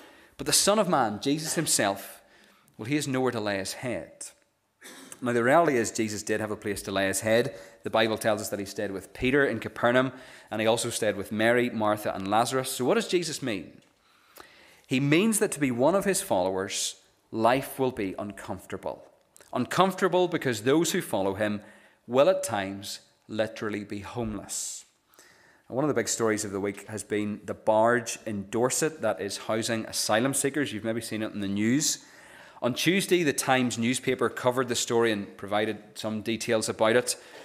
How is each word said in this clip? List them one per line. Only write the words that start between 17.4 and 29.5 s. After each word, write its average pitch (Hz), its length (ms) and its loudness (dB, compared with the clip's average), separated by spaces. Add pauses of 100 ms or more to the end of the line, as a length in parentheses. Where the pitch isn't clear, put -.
will 131 140 2
be 101 260 -4
uncomfortable. 98 880 -10 (460)
Uncomfortable 180 760 2
because 131 340 -2
those 156 300 4
who 180 100 0
follow 98 320 0
him 104 280 -2 (440)
will 131 240 6
at 190 140 2
times 101 560 -6 (280)
literally 107 560 -4
be 101 180 -10
homeless. 104 840 -8 (800)
And - 80 -12
one 135 80 0
of 156 40 0
the 127 80 0
big 113 120 0
stories 107 380 0
of 98 60 -6
the 98 80 -2
week 101 280 -6
has 104 160 -10
been 104 400 -4
the 98 120 -8
barge 110 720 2
in 101 240 -6
Dorset 131 500 0
that 107 180 0
is 98 180 -6
housing 110 480 -2